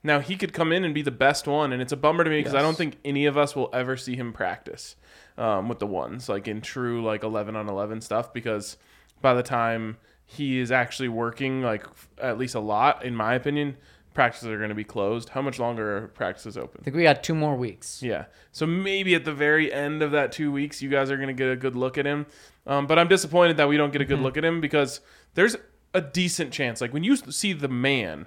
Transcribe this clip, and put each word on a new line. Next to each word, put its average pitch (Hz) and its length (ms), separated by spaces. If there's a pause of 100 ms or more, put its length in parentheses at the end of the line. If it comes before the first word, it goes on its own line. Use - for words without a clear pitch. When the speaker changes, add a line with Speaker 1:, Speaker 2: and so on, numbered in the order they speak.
Speaker 1:
Now, 147 160
he 151 160
could 185 180
come 165 180
in 185 120
and 160 100
be 151 80
the 143 100
best 135 360
one, 143 260
and 127 80
it's 127 100
a 143 60
bummer 156 260
to 160 60
me 151 140
'cause 139 100
I 139 60
Speaker 2:
Yes. 151 60
Speaker 1:
don't 160 120
think 156 260
any 143 220
of 143 120
us 147 180
will 131 180
ever 127 240
see 127 180
him 120 180
practice, - 600 (420)
um, 104 300
with 120 120
the 104 80
ones, 92 420
like, 101 180
in 107 140
true, 120 420
like, 107 200
eleven 110 320
on 107 120
eleven 104 340
stuff, 113 320
because 110 440 (440)
by 131 120
the 123 100
time 113 540 (280)
he 135 340
is 123 120
actually 127 380
working, 117 520
like, 110 220
f-, - 240 (120)
at 120 180
least 127 180
a 117 40
lot, 107 440
in 123 120
my 113 200
opinion, 143 420 (360)
practices 120 340
are 110 120
gonna 107 160
be 107 80
closed. 110 460
How 135 120
much 131 180
longer 113 380
are 110 120
practices 104 480
open? - 240
Speaker 3:
I - 40
think 135 100
we 170 80
got 147 200
two 165 120
more 151 200
weeks. - 460
Speaker 1:
Yeah. 113 240 (260)
So - 140
maybe 190 480
at 147 120
the 156 80
very 151 400
end 147 280
of 147 100
that 139 200
two 147 200
weeks, 143 300
you 139 80
guys 139 220
are 139 60
gonna 135 160
get 131 160
a 127 60
good 127 200
look 127 220
at 143 80
him. 147 200 (420)
Um, 139 200
but 160 100
I'm 170 100
disappointed 170 500
that 147 100
we 147 100
don't 147 140
get 143 100
a 143 40
good 139 100
Speaker 2:
Mm-hmm. 127 80
Speaker 1:
look 131 140
at 156 80
him 165 160
because 143 400 (340)
there's 220 200 (380)
a 180 80
decent 170 520
chance. 123 280
Like, 123 120
when 156 100
you 254 100
s-, - 220
see 202 180
the 147 140
man 120 600